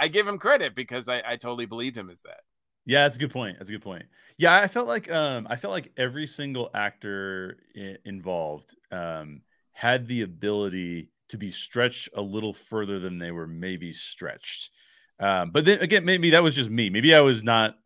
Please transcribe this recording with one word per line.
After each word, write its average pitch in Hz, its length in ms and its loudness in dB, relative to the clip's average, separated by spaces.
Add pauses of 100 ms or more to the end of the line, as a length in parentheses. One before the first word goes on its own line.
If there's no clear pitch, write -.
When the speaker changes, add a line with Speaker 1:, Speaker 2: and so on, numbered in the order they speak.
Speaker 1:
I 151 80 4
give 196 200 2
him 202 120 -4
credit 202 340 2
because 123 340 -8
I, 123 160 -2
I 120 120 -6
totally 120 320 -6
believed 117 280 -6
him 95 140 -10
as 87 140 -20
that. - 160 -20 (460)
Speaker 2:
Yeah, 139 180 6
that's 139 140 2
a - 20 -10
good 135 120 -4
point. 104 280 -8
That's 95 100 -16
a 107 40 -10
good 104 100 -12
point. 90 220 -12 (340)
Yeah, 175 200 8
I 202 80 4
felt 240 200 -4
like, 233 240 -4
um, 143 380 -2
I 117 80 -4
felt 196 140 -8
like 175 240 -6
every 131 320 -4
single 135 460 -8
actor 98 840 -6 (180)
i-, 98 260 -12
involved, 85 720 -8 (160)
um, 80 500 -10 (300)
had 123 360 0
the 120 140 -4
ability 92 880 -4 (200)
to - 80 -12
be 98 120 -10
stretched - 640 -4
a 101 60 -4
little 101 320 -6
further 101 460 -6
than 90 200 -6
they 85 120 -8
were 82 160 -8
maybe 85 460 -10
stretched. - 760 -12 (500)
Um, 92 320 0
but 147 140 2
then 202 140 6
again, 180 240 2
maybe 170 280 2
that 170 120 8
was 151 120 2
just 123 140 0
me. 110 200 0
Maybe 127 260 8
I 151 60 12
was 127 220 6
not, 113 320 2 (100)